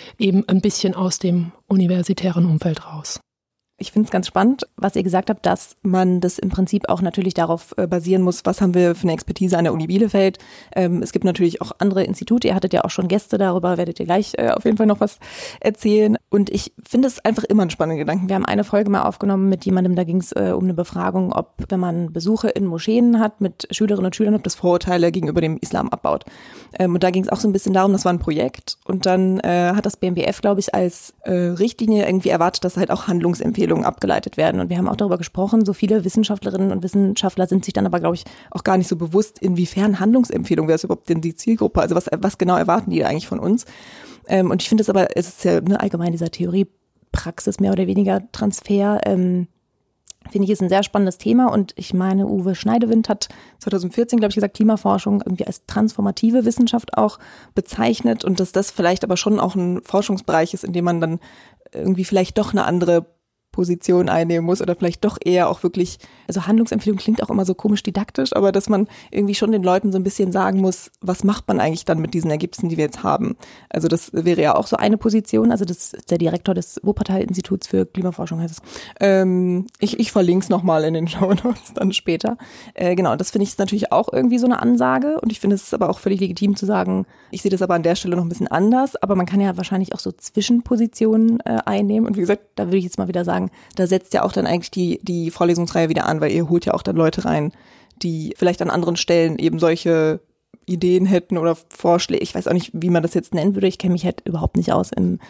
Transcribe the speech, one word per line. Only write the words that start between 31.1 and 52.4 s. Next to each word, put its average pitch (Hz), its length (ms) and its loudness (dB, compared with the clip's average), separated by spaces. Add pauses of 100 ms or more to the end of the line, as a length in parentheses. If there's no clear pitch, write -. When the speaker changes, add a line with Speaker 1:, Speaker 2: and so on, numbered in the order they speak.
Speaker 2:
äh, 190 100 -2
Richtlinie 196 720 2
irgendwie 185 240 0
erwartet, 175 340 0
dass 180 140 -2
halt 180 140 0
auch - 160 -2
Handlungsempfehlungen - 640 0
Handlungen 165 140 0
abgeleitet - 500 -2
werden. 156 240 0
Und 175 100 -2
wir 175 80 -2
haben 185 120 0
auch 202 80 -2
darüber 190 200 0
gesprochen, 196 460 0
so 202 80 0
viele 208 320 0
Wissenschaftlerinnen 196 680 0
und 185 120 -4
Wissenschaftler 190 640 0
sind 190 160 2
sich - 100 -8
dann 202 120 0
aber, 175 160 0
glaub 165 120 2
ich, 175 120 -8 (240)
auch - 160 -8
gar 190 120 4
nicht 180 120 0
so 180 80 0
bewusst, 170 420 -2
inwiefern 185 640 0
Handlungsempfehlung, 190 640 2
wer 160 80 4
ist 160 80 -2
überhaupt - 240 -4
denn 165 140 0
die 165 140 -4
Zielgruppe, - 440 0
also 170 160 2
was, 175 120 0 (100)
was - 200 -2
genau 180 200 2
erwarten 170 340 0
die 165 140 0
eigentlich - 220 -2
von - 120 -6
uns? 196 260 0 (640)
Ähm, 185 240 2
und 180 100 0
ich - 60 -6
finde 220 140 4
es 208 80 0
aber, 196 260 2
es 175 140 -2
ist - 160 -8
ja, 170 160 2
ne, 185 180 2
allgemein 175 320 -2
dieser 165 200 -4
Theorie-Praxis - 1300 -4
mehr 196 100 2
oder 185 160 0
weniger 190 460 0
Transfer, 202 720 0
ähm, 180 420 0 (800)
finde 202 160 0
ich, 190 60 2
ist 196 100 0
ein 180 80 2
sehr 196 140 2
spannendes 196 340 0
Thema. 233 340 2
Und 196 260 0
ich - 160 -8
meine, 190 340 2
Uwe 190 280 -2